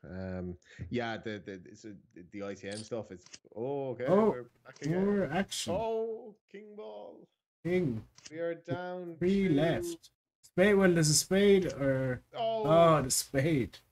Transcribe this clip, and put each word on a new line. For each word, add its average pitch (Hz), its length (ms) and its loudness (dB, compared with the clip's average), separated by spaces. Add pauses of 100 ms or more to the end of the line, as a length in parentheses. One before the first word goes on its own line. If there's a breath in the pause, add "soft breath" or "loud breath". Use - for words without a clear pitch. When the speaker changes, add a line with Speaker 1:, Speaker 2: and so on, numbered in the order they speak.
Speaker 1:
Um, 92 480 -8 (340 loud breath)
yeah, 117 280 -6
the, 104 280 -10
the, 98 300 -16
so 110 140 -18 (240)
the, 90 180 -20
the 101 140 -10
I 101 80 -10
C 98 160 -14
M 104 80 -8
stuff 107 340 -10
is, 92 120 -18 (320)
oh, 135 360 -6
okay, 120 160 -6
Speaker 2:
Oh, 202 220 4
Speaker 1:
we're 123 140 -4 (220)
back - 160 -20
again. 170 240 0
Speaker 2:
more 202 260 0
action. 175 420 -4
Speaker 1:
Oh, 226 640 -6 (160)
King 208 260 -18
Ball. 208 500 -16 (380)
Speaker 2:
King. 165 380 0 (260)
Speaker 1:
We 151 100 -14
are 170 160 -4
down 175 640 -8
Speaker 2:
Three 190 300 2
Speaker 1:
to 165 60 4
Speaker 2:
left. 165 560 -2 (340)
Spade, 202 320 2
well, 190 180 6
there's 160 160 4
a 156 60 4
spade 196 580 4
or 131 480 0 (160)
Speaker 1:
Oh. 226 280 -2
Speaker 2:
Oh, 160 360 8
the 127 80 -4
spade. 135 680 0 (120)